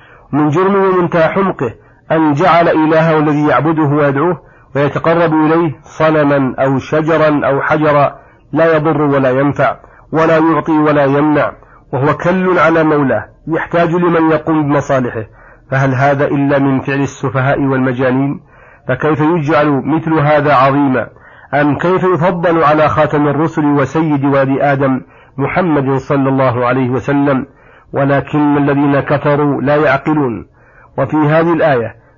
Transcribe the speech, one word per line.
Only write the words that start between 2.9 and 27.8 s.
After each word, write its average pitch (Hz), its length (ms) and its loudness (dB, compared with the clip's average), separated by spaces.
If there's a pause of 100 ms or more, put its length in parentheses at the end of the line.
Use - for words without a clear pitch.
الذي 147 280 0
يعبده 151 360 0
ويدعوه 147 580 0 (360)
ويتقرب 156 560 0
إليه 156 400 2 (100)
صنما 143 760 0
أو 135 200 0
شجرا 156 680 0
أو 135 140 0
حجرا، 151 540 0 (380)
لا 160 240 2
يضر 151 260 0
ولا 139 280 2
ينفع، 135 460 0 (360)
ولا 160 260 2
يعطي 160 400 0
ولا 147 260 2
يمنع، 143 480 0 (400)
وهو 143 220 0
كل 180 440 0
على 160 260 2
مولاه، 143 400 0 (240)
يحتاج 165 460 -2
لمن 170 360 0
يقوم 156 320 -2
بمصالحه، 135 640 -2 (460)
فهل 135 240 0
هذا 139 320 0
إلا 143 320 0
من 135 220 0
فعل 139 200 -4
السفهاء 135 600 -2
والمجانين؟ 131 800 -2 (480)
فكيف 147 320 -2
يجعل 151 640 0
مثل 160 280 -2
هذا 151 420 2
عظيما؟ 135 520 0 (480)
أم 147 240 0
كيف 180 260 0
يفضل 175 580 0
على 151 260 2
خاتم 147 400 0
الرسل 151 360 -2
وسيد 143 600 0
ولد 135 360 2
آدم 135 400 0 (380)
محمد 139 580 0
صلى 135 320 0
الله 127 380 0
عليه 127 240 0
وسلم؟ 139 560 0 (460)